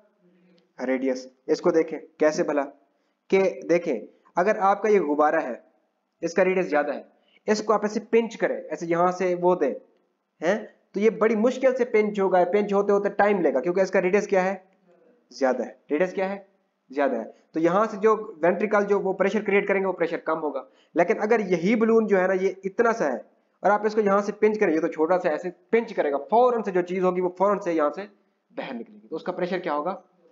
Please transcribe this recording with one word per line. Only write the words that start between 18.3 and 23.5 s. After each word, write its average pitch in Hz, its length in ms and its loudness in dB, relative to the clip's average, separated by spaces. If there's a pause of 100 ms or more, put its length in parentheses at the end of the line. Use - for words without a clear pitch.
ventricle 208 400 2
जो 202 160 0
वो 185 140 -2
pressure 196 300 -2
create 196 240 0
करेंगे, 190 180 0
वो 190 80 -2
pressure 170 240 -4
कम 160 220 -4
होगा। 139 280 -6 (280)
लेकिन 175 220 2
अगर 214 240 0
यही 180 340 0
balloon 226 320 4
जो 196 100 2
है 185 100 2
ना, 190 60 0
ये 185 320 -2
इतना 226 260 0
सा 214 140 -2
है 123 200 -4 (380)